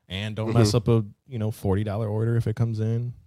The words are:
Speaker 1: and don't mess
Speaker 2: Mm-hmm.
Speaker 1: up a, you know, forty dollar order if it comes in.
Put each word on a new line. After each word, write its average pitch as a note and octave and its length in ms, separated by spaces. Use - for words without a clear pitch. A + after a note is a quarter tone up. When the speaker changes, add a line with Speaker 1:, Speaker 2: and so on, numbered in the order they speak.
Speaker 1:
and G#2 280
don't A2 160
mess A2+ 200
Speaker 2:
Mm-hmm. B2 40
Speaker 1:
up A#2 120
a, A2+ 160
you B2+ 120
know, G#2+ 120
forty G2+ 340
dollar G#2+ 240
order A2+ 280
if A#2 100
it A2+ 100
comes A2+ 240
in. A#2 340